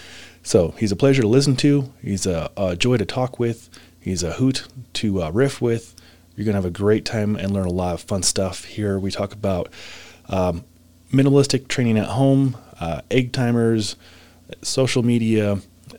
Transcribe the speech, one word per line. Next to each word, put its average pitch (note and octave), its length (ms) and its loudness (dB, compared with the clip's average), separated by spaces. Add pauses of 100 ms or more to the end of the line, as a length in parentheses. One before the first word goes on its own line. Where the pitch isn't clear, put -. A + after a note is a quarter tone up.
(440)
So E2+ 340 4
he's G#2 140 0
a F#2+ 40 -2
pleasure C3+ 260 4
to G#2 60 2
listen C3+ 280 4
to. C#3+ 440 2
He's G2 260 -4
a, E2+ 300 -2
a F#2 200 -2
joy A#2+ 220 2
to G2+ 60 -2
talk B2+ 360 -4
with. A#2 280 -4 (300)
He's F#2 240 -4
a E2 120 -4
hoot C3 340 -2 (240)
to, G2 280 -2
uh, D#2 100 -4
riff B2 300 0
with. A#2 360 -2 (400)
You're G2+ 80 -6
gonna G#2 120 0
have G2 80 0
a F2+ 60 -2
great G2+ 340 2
time G#2 320 -2
and G2 160 -4
learn F#2+ 140 0
a F2 60 -2
lot F2+ 220 -2
of E2 60 -8
fun F#2+ 240 -4
stuff F#2+ 400 -4
here. G2+ 340 -4
We F#2+ 140 -4
talk F#2+ 200 -6
about, G2 360 -4 (600)
um, F2+ 360 -2 (480)
minimalistic C3+ 560 4
training A#2 280 0
at G#2+ 120 0
home, C3+ 480 2 (240)
uh, E2 280 -6
egg B2 220 2
timers, A#2 640 0 (680)
social B2+ 440 0
media, A2 560 2 (380)